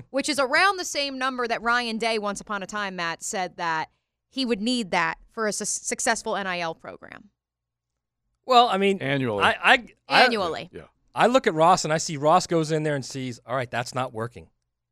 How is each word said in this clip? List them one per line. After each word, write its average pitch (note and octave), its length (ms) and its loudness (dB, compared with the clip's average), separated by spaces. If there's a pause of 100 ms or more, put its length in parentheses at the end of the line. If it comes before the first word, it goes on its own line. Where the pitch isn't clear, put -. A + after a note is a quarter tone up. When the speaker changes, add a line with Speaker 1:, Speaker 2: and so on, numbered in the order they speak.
Speaker 1:
which C4+ 180 -2
is C#4 120 -2
around D#4+ 380 2
the F4+ 80 -8
same C#4 320 -6
number B3+ 300 -2
that A3 140 -4
Ryan A#3 360 0
Day, A3+ 220 -2
once G3+ 220 -6
upon G3+ 220 -8
a F3+ 40 -10
time, G3+ 300 -6
Matt, E3 260 -6
said F#3 320 -6
that E3 340 -4 (400)
he C4+ 160 -4
would A3 160 -2
need A#3 300 -2
that E3+ 280 -2 (120)
for A3 160 -4
a G3+ 60 -2
su-, - 120 -6
successful A3+ 720 -4
N F#3+ 120 -4
I F3 120 -4
L E3 160 -6
program. - 540 -18 (1160)
Speaker 2:
Well, B3 220 8
I F#3+ 100 0
mean, G3 240 2
Speaker 3:
Annually. C3 420 0
Speaker 2:
I, G#3 80 6 (220)
I, B3+ 100 4 (240)
I F#3 160 6
Speaker 1:
Annually. F#3+ 500 0
Speaker 3:
Yeah. D#2 100 -16 (300)
Speaker 2:
I D#3 140 4
look B3 200 2
at F#3+ 60 4
Ross D#3+ 300 6
and D#3 100 -2
I D#3+ 40 2
see D#3 200 -6
Ross D#3 300 4
goes D#3+ 240 0
in D#3 120 0
there D3+ 120 -2
and C3+ 100 -4
sees, B2+ 400 -10
"All A#2 100 -6
right, B2 140 -4
that's A#2+ 260 -6
not B2+ 180 -6
working." G#2+ 340 -10 (440)